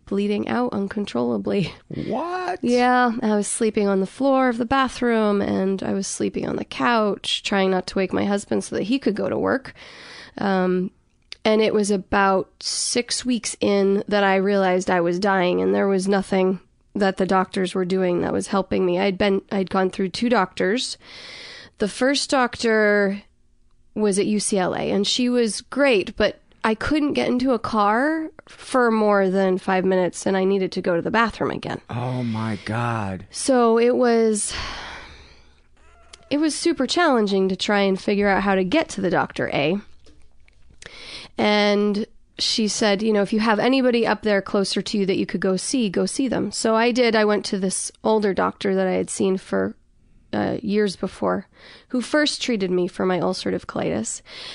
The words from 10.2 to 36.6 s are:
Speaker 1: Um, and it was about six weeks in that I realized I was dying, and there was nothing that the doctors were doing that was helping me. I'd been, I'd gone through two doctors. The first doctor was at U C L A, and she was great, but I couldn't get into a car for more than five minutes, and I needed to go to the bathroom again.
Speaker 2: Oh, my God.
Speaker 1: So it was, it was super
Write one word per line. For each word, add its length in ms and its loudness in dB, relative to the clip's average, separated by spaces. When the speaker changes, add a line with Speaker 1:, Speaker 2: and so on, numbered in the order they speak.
Speaker 1:
Um, 540 0
and 180 4
it 120 2
was 180 2
about 580 2
six 640 -4
weeks 340 -2
in 480 2
that 160 2
I 120 4
realized 540 2
I 120 2
was 180 0
dying, 420 2
and 140 2
there 140 2
was 180 0
nothing 540 2
that 220 0
the 80 0
doctors 500 0
were 100 -2
doing 360 0
that 120 -2
was 140 -2
helping 380 0
me. 140 0
I'd 180 0
been, 240 0
I'd 180 -2
gone 200 2
through 200 -4
two 200 -2
doctors. 680 -2
The 100 0
first 400 0
doctor 920 2
was 240 2
at 100 2
U 120 0
C 180 -2
L 160 0
A, 180 -4
and 140 0
she 220 0
was 320 0
great, 560 0
but 240 0
I 140 0
couldn't 380 0
get 160 0
into 240 0
a 60 0
car 720 0
for 420 0
more 380 4
than 280 2
five 280 0
minutes, 400 0
and 100 2
I 80 2
needed 300 0
to 80 -6
go 140 0
to 60 0
the 80 -4
bathroom 420 0
again. 280 -8
Speaker 2:
Oh, 320 -4
my 440 -4
God. 640 -4
Speaker 1:
So 480 2
it 160 2
was, 580 2
it 80 0
was 160 2
super 320 0